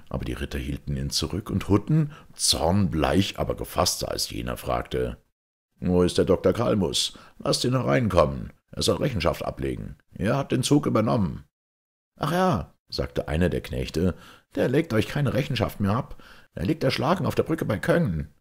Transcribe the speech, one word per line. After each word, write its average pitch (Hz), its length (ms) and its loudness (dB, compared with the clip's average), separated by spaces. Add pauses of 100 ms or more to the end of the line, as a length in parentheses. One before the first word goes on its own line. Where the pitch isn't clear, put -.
aber - 160 -6
die 60 80 -6
Ritter 69 260 -6
hielten 69 380 -6
ihn 69 140 -4
zurück, - 400 -4
und - 180 -2
Hutten, 151 440 2 (220)
zornbleich, 87 1040 2
aber 73 160 -2
gefasster - 560 -2
als - 200 -4
jener, 60 260 -6
fragte: 62 640 -4 (600)
„Wo 90 240 4
ist 87 140 2
der 92 80 4
Doktor 90 300 4
Kalmus? 98 640 0 (200)
Lasst - 260 -2
ihn 123 80 0
hereinkommen, 92 800 2 (180)
er - 120 -6
soll 95 140 2
Rechenschaft 87 480 0
ablegen. 62 520 -6 (180)
Er 120 240 0
hat - 140 -4
den 127 100 2
Zug 147 240 2
übernommen.“ 110 580 0 (720)
„Ach 151 140 -2
ja“, 170 420 2 (140)
sagte - 400 -4
einer 82 200 4
der 64 120 0
Knechte, 78 540 0 (400)
„der 175 140 2
legt 151 240 2
euch 110 140 2
keine 143 280 -2
Rechenschaft - 460 -2
mehr 98 120 2
ab. - 300 -4 (320)
Er - 100 -6
liegt 156 180 -2
erschlagen 135 440 0
auf 110 80 0
der 110 100 2
Brücke 160 200 -2
bei 104 140 0
Köngen.“ 95 640 0